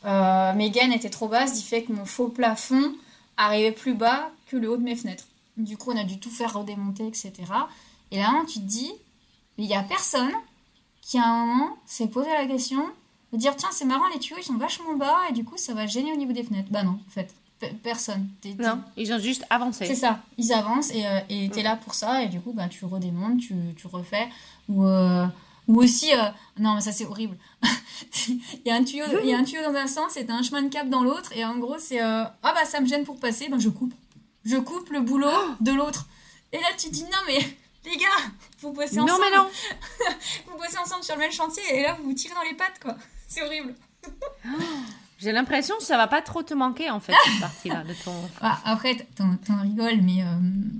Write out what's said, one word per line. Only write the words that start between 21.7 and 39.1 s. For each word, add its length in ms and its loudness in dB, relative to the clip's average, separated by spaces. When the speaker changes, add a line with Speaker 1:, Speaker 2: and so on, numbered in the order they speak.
Speaker 1:
pour 180 -12
ça, 280 0
et 60 -2
du 120 -4
coup, 120 -10
bah, 160 -4
tu 160 -12
redémontes, 560 -2
tu, 140 -6
tu 120 -20
refais, 400 -4
ou... 160 4
Euh... 420 6
Ou 160 10
aussi, 320 6
euh... 140 4
non, 140 4
mais 60 0
ça, 120 -2
c'est 140 -4
horrible. 300 -8
<laughs> 60 4
Il 120 -2
y 40 0
a 60 4
un 80 6
tuyau, 200 -4
il 60 2
y 60 4
a 40 2
un 60 4
tuyau 180 -4
dans 140 0
un 120 0
sens, 280 -2
et 100 -6
t'as 80 -2
un 80 2
chemin 200 -2
de 60 0
câble 220 -4
dans 120 4
l'autre, 320 0
et 100 -4
en 140 -4
gros, 200 -4
c'est, 240 -2
euh, « 200 0
Ah 120 2
bah, 100 4
ça 160 -2
me 60 4
gêne 180 2
pour 140 -12
passer, 300 -2
ben 100 0
je 100 4
coupe. 240 -2
Je 120 2
coupe 340 -4
le 100 -2
boulot 300 4
Speaker 2:
Oh. 200 2
Speaker 1:
de 120 4
l'autre. » 340 0
Et 60 -6
là, 100 0
tu 120 -4
dis, « 140 -6
Non, 220 -2
mais 120 2
les 120 -6
gars, 100 0
vous 120 -10
bossez 240 -2
Speaker 2:
Non, 80 4
Speaker 1:
ensemble. 160 6